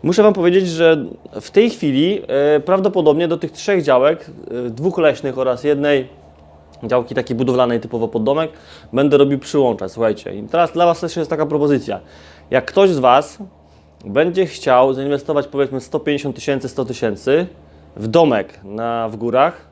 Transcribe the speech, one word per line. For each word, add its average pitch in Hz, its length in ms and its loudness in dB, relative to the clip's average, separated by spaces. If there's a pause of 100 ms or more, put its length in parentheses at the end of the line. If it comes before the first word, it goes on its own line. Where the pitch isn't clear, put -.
Muszę 185 200 4
wam 208 100 6
powiedzieć, 185 340 2
że 165 380 2 (360)
w - 100 -20
tej 226 180 4
chwili, 165 580 -2
e, 147 320 2
prawdopodobnie 175 680 2
do 165 100 -2
tych 170 140 -8
trzech 190 320 -2
działek, 143 420 2 (420)
e, - 20 -6
dwóch 151 280 -4
leśnych 139 400 0
oraz 127 260 -2
jednej 143 460 0 (760)
działki 120 320 -2
takiej 120 200 -4
budowlanej 123 460 0
typowo 117 260 -6
pod 110 160 -4
domek, 156 280 -2 (420)
będę 139 240 2
robił 139 220 4
przyłącza, 120 500 -2
słuchajcie. 107 460 -4
I 101 120 -12
teraz 165 240 0
dla 170 140 2
was 170 140 2
też 165 160 -8
jest 156 140 -4
taka 156 160 -2
propozycja. 143 540 0 (520)
Jak 127 140 0
ktoś 196 240 4
z 156 100 0
was 127 380 4 (680)
będzie 165 400 0
chciał 131 480 2
zainwestować, 143 540 -2
powiedzmy, 135 340 -4
sto 147 180 -6
pięćdziesiąt 143 360 -4
tysięcy, 135 340 -6
sto 131 160 -4
tysięcy 127 640 -2 (480)
w 107 120 -8
domek 117 560 2
na, 113 460 -6
w 110 60 -10
górach 127 560 0